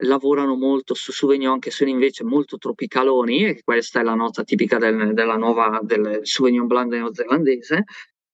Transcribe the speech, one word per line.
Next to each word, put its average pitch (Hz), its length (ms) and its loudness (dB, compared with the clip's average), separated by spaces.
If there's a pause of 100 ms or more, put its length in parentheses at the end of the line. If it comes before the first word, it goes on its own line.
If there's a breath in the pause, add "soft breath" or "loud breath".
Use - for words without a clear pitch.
lavorano 139 520 2
molto 131 380 0
su - 180 -10
Sauvignon 135 460 2
che 127 120 -10
sono 135 200 0
invece 131 340 0
molto 139 320 -2
tropicaloni, 127 880 0
e 190 200 -2
questa 117 360 -2
è - 20 2
la 113 120 0
nota 117 300 -4
tipica 110 340 0
del, 110 340 2
della 113 240 0
nuova, 113 460 0
del 107 400 0
Sauvignon 123 440 2
Blanc 123 240 0
neozelandese. 123 920 0 (500 loud breath)